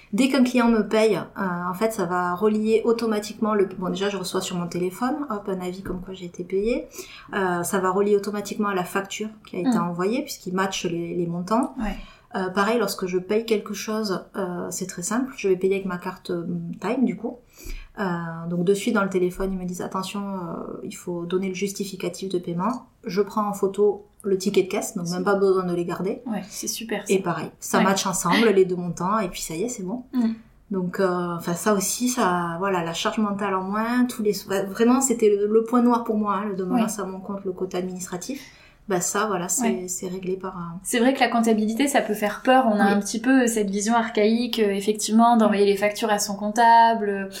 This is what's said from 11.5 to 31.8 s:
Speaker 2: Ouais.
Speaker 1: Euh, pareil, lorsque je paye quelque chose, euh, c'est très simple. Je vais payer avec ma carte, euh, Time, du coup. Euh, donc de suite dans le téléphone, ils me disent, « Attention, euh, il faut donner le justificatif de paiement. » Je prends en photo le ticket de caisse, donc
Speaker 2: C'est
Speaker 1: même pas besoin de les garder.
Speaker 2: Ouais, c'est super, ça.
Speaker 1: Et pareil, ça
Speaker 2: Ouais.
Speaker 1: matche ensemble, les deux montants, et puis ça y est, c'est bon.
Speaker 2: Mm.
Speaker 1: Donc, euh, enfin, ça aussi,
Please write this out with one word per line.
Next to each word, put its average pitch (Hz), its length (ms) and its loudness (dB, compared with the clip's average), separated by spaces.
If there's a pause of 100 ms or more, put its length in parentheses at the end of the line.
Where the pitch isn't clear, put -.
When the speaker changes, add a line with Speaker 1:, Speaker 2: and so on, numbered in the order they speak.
Speaker 2:
Ouais. 208 180 -4 (400)
Speaker 1:
Euh, 185 120 -2
pareil, 202 300 2
lorsque 196 280 -2
je 180 120 0
paye 214 260 0
quelque 208 300 -2
chose, 214 500 -4 (120)
euh, 180 340 -4
c'est 180 160 -6
très 180 160 -10
simple. 247 340 -2
Je 202 120 -2
vais 185 80 4
payer 190 180 2
avec 190 120 -4
ma 180 120 -4
carte, 180 320 -10
euh, 170 160 -4 (340)
Time, 240 240 0
du 180 120 0
coup. 247 220 -8 (600)
Euh, 208 60 -2 (440)
donc 175 160 -2
de 196 80 4
suite 202 220 0
dans 202 80 2
le 190 80 -2
téléphone, 190 420 0
ils 185 60 -4
me 185 60 -8
disent, « 180 180 -6
Attention, 190 380 -6
euh, 190 640 -8
il - 100 -10
faut 175 320 -8
donner 185 220 0
le 185 60 -4
justificatif 190 760 -6
de 185 80 -2
paiement. » 180 480 -4 (180)
Je 196 160 -2
prends 208 280 0
en 196 40 -4
photo 202 540 0 (160)
le 190 160 0
ticket 190 240 2
de 180 60 0
caisse, - 280 -4
donc 175 120 -6
Speaker 2:
C'est 175 60 -4
Speaker 1:
même 180 100 -2
pas 202 100 4
besoin 190 300 4
de 175 100 -2
les 175 100 -2
garder. 175 420 -4
Speaker 2:
Ouais, 208 220 -4
c'est - 200 -10
super, 214 380 -6
ça. 214 60 2
Speaker 1:
Et 190 60 6
pareil, 165 400 -4
ça - 200 -2
Speaker 2:
Ouais. 208 60 6
Speaker 1:
matche 196 220 2
ensemble, 190 480 2
les 190 100 8
deux 180 120 -2
montants, 175 420 -2
et 202 100 -2
puis - 140 -10
ça 160 120 -8
y 165 100 -2
est, 240 40 -2
c'est 226 140 -8
bon. 214 300 -8
Speaker 2:
Mm. 240 160 0 (420)
Speaker 1:
Donc, 185 300 -2
euh, 180 360 0
enfin, 175 180 -4
ça 208 200 2
aussi, 202 340 0